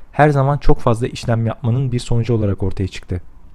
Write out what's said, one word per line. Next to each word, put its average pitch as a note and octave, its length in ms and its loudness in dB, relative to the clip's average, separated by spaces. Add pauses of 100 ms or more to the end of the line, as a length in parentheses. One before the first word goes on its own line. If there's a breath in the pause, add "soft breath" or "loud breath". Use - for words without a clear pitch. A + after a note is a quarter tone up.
(120 soft breath)
her D3+ 180 4
zaman C#3 280 2
çok - 220 4
fazla A#2+ 280 0
işlem A2+ 380 -2
yapmanın A#2+ 460 -2
bir B2 80 -2
sonucu A#2 340 0
olarak G2+ 300 0
ortaya F#2+ 240 -2
çıktı. - 340 -10 (340)